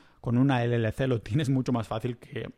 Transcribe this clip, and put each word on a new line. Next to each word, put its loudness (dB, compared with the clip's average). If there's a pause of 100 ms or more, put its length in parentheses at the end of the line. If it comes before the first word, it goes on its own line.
(200)
con 0
una 4
L 0
L 0
C -2
lo 0
tienes 0
mucho 0
más -2
fácil -6
que -10